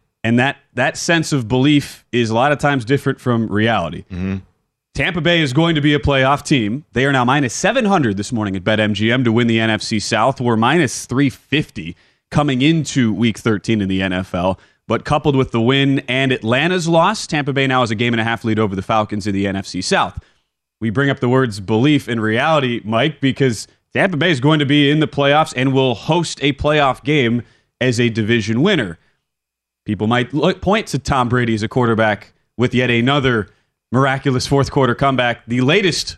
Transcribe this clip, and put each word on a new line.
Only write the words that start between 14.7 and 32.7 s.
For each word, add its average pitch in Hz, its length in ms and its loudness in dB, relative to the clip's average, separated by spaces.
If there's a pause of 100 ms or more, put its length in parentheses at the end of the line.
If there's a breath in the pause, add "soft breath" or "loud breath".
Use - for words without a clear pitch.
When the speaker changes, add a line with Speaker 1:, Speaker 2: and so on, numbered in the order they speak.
Speaker 1:
But 110 160 -2
coupled 147 320 0
with 131 160 0
the 117 80 0
win 135 480 2
and 131 240 0
Atlanta's 151 560 0
loss, 165 380 2
Tampa 143 260 -4
Bay 135 140 0
now 131 160 2
has 113 80 0
a 113 60 -4
game 120 180 0
and 113 80 0
a - 20 0
half 113 220 -4
lead 110 140 0
over 101 160 0
the 95 80 -4
Falcons 107 420 -2
in 104 80 -4
the 98 140 -2
N 95 100 -4
F 95 80 -6
C 90 160 -10
South. 143 360 -2 (600 soft breath)
We 113 120 -4
bring 139 180 0
up 135 100 -2
the 127 80 0
words 123 320 0
belief 117 480 2
and 113 140 -4
reality, 123 640 0
Mike, 117 340 -2
because 131 480 -2 (260 soft breath)
Tampa 170 220 0
Bay 165 160 2
is 135 80 0
going 151 200 4
to 147 60 0
be 143 240 4
in 156 120 2
the 147 80 0
playoffs 143 480 2
and 131 160 0
will 131 220 2
host 160 460 -2
a 143 120 0
playoff 147 500 0
game 120 380 0 (400 soft breath)
as 123 180 0
a 120 100 4
division 113 520 0
winner. 143 360 0 (880)
People 104 220 -2
might 123 260 0
look, 151 280 0
point 208 260 0
to 131 120 -4
Tom 127 300 0
Brady 120 240 0
as 107 100 -2
a 113 40 -2
quarterback 110 640 0 (260)
with 120 160 0